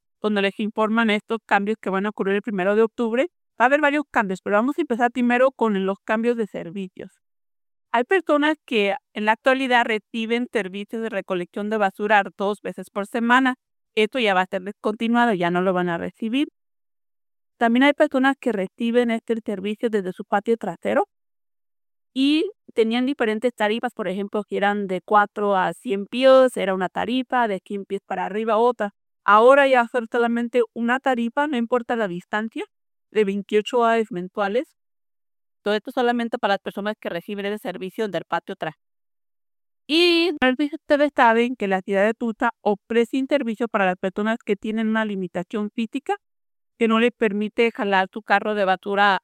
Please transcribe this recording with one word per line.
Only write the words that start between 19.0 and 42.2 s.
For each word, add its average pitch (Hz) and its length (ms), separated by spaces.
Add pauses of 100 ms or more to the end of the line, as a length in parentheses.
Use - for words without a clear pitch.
este 226 240 (100)
servicio 208 440
desde 190 240
su 214 100
patio 233 320
trasero 208 540 (1040)
y 302 360 (240)
tenían 233 320
diferentes 240 480
tarifas, 220 400
por 208 140
ejemplo, 202 400
si 196 80
eran 202 320
de 185 140
cuatro 208 560
a 175 160
cien 196 320
pies, 262 500
era 190 180
una 185 140
tarifa, 240 600
de 190 160
cien 202 180
pies 196 220
para 185 180
arriba, 214 320
otra. 233 380 (320)
Ahora 254 420
ya 254 120
va 233 80
a - 20
ser 226 200
solamente 240 520 (100)
una 233 300
tarifa, 254 460
no 302 100
importa 233 400
la 220 100
distancia, 214 560 (480)
de 208 140
veintiocho 202 540
dólares 226 300
mensuales. 196 640 (880)
Todo 202 100
esto 214 180
solamente 240 460
para 202 160
las 196 80
personas 208 360
que 214 120
reciben 196 360
el 208 140
servicio 185 480
del 165 160
patio 170 300
atrás. 160 220 (1120)
Y 339 440 (100)
no 254 140
sé 294 140
si - 60
ustedes 285 380
saben 240 440
que 202 100
la 190 140
ciudad 196 240
de 226 80
Tulsa 233 380 (100)